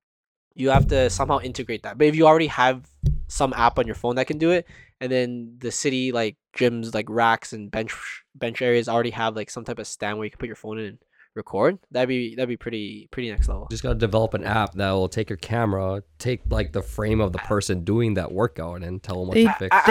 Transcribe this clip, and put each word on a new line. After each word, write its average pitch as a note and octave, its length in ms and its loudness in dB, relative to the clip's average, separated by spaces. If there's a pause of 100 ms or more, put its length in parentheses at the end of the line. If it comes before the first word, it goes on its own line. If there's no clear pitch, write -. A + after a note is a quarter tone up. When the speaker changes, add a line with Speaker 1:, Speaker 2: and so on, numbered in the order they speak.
(560)
Speaker 1:
you C3 160 0
have C#3+ 160 6
to C3 220 2
somehow C#3 300 0
integrate B2 440 -8
that. G#2 140 -12
But D3+ 100 6
if D3+ 80 4
you D#3+ 100 6
already D#3 220 8
have B2+ 420 2 (380)
some C3 280 -2
app A#2+ 220 4
on A#2+ 80 2
your A2 100 -6
phone B2 200 -2
that B2+ 120 0
can D3+ 120 -4
do E3 120 4
it, F3 140 2 (340)
and B2+ 120 -6
then B2 480 -2
the B2 120 -6
city, C3 400 0
like, A2+ 260 -2 (200)
gyms, A#2 380 2
like, G#2+ 140 -2
racks A2+ 440 2
and G#2 160 -12
bench, - 540 -8 (120)
bench A#2 260 -6
areas A#2+ 280 4
already A#2 220 2
have, A2+ 240 -2
like, G#2+ 160 -6
some A#2 140 -10
type A#2 140 -8
of G#2+ 60 -10
stand G#2+ 320 -6
where G#2+ 80 -4
you G#2 60 -8
can - 80 -20
put B2 80 -8
your A2 80 -12
phone A2 240 -10
in G#2+ 60 -6
and G#2 120 -12 (380)
record, A#2 420 0 (140)
that'd B2+ 180 0
be, B2 240 -2
that'd B2 160 -2
be A#2+ 80 -4
pretty, G#2 540 -8
pretty - 180 -8
next G2+ 180 0
level. - 220 -4
Speaker 2:
Just A2+ 140 -8
gotta B2 100 0
develop A2 400 2
an G2 100 -4
app G#2+ 300 -2
that G2 180 -2
will F#2+ 160 2
take G#2+ 220 -4
your F#2+ 80 -8
camera, G2+ 640 -2 (160)
take, A#2+ 320 -4
like, G#2+ 240 -2
the G2 80 -2
frame A2 400 0
of F#2+ 100 2
the F#2 80 -4
Speaker 1:
I - 60 -10
Speaker 2:
person G2 380 0
doing G#2+ 320 2
that F2+ 160 -4
workout F2+ 500 -4
and F2+ 220 -8
tell F#2 180 -6
'em F#2 60 -4
what F#2 80 -2
Speaker 3:
They, A3+ 100 8
Speaker 2:
to G3+ 140 4
fix. F#2+ 160 2
Speaker 1:
I, G3 40 8
I - 100 4